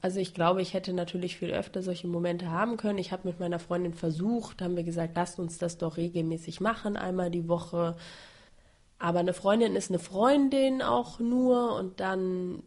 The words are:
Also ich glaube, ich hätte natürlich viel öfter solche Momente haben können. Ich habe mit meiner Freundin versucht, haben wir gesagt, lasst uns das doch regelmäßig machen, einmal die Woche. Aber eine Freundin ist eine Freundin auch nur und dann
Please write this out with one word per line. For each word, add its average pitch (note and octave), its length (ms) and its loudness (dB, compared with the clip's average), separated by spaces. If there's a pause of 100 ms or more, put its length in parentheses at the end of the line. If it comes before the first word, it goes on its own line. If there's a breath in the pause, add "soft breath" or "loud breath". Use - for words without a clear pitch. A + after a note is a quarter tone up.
Also F#3 180 0
ich F3+ 140 -2
glaube, F3+ 280 4
ich F3+ 120 -4
hätte F#3 200 -4
natürlich F3 440 -4
viel E3+ 140 -4
öfter - 300 -2
solche F3 260 -4
Momente F3 420 0
haben G#3+ 280 0
können. G#3 220 0
Ich F3+ 120 -4
habe F#3 160 -4
mit E3+ 120 -4
meiner F3 200 -2
Freundin F3 340 -2
versucht, F3 680 -2
haben F3+ 140 -2
wir F3 80 0
gesagt, E3 320 -2
lasst F3 240 -2
uns E3+ 180 -6
das E3+ 200 -4
doch E3 200 -4
regelmäßig E3 640 -2
machen, G#3 360 -2
einmal F#3 340 -2
die E3+ 160 -2
Woche. E3+ 480 0 (1080 loud breath)
Aber E3+ 160 4
eine F3+ 140 2
Freundin G#3 420 4
ist G3 140 -2
eine F3+ 100 2
Freundin C4+ 840 4
auch - 380 0
nur A#3+ 560 4
und F#3 240 -6
dann F#3 680 -2